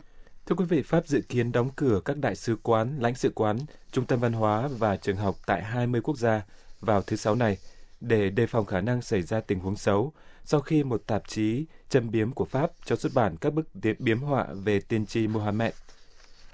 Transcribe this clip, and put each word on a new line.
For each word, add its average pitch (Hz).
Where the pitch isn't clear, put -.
Thưa 170
quý 180
vị, 165
Pháp 165
dự 139
kiến 120
đóng 123
cửa 117
các 143
đại 127
sứ 113
quán, 117
lãnh 120
sự 135
quán, 107
trung 127
tâm 123
văn 120
hóa 110
và 104
trường 98
học 98
tại 95
hai 120
mươi 123
quốc 147
gia 113
vào 104
thứ 107
Sáu 107
này 110
để 110
đề 110
phòng 110
khả 92
năng 120
xảy 107
ra 110
tình 98
huống 95
xấu 110
sau 151
khi 151
một 120
tạp 104
chí 110
châm 117
biếm 110
của 101
Pháp 131
cho 120
xuất 123
bản 104
các 147
bức 156
điện 107
biếm 117
họa 139
về 98
tiên 107
tri 113
Mohammed. 107